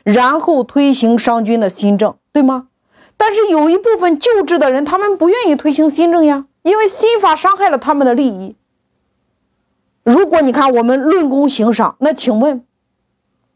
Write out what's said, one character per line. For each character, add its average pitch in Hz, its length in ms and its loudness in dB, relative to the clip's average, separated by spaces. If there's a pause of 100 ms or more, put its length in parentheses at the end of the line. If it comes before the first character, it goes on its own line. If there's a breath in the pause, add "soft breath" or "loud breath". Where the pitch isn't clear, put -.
然 247 360 2
后 294 240 0
推 277 300 0
行 233 260 0
商 233 240 0
君 233 160 -2
的 202 100 0
新 202 280 -2
政， 208 180 -2 (160)
对 - 100 0
吗？ 262 260 -2 (500 soft breath)
但 427 180 0
是 427 140 0
有 311 200 2
一 359 80 2
部 440 220 0
分 339 180 0
旧 427 260 0
制 330 140 -2
的 277 140 0
人， 277 120 -2
他 359 140 -4
们 403 180 -2
不 339 140 0
愿 440 80 2 (100)
意 294 80 2
推 302 160 -2
行 311 180 0
新 330 220 0
政 339 140 2
呀， 277 200 0 (180)
因 392 140 0
为 440 100 0
新 440 320 0
法 349 160 2
伤 381 200 0
害 381 140 0
了 285 80 -2
他 285 160 -2
们 285 140 0
的 240 60 2
利 262 140 0
益。 190 280 -8 (1500)
如 302 240 2
果 311 140 -2
你 262 100 0
看 277 220 0
我 233 100 2
们 254 160 0
论 311 300 0
功 277 180 0
行 233 260 0
赏， 208 260 -2
那 294 120 0
请 247 260 -2
问 254 280 -2 (920)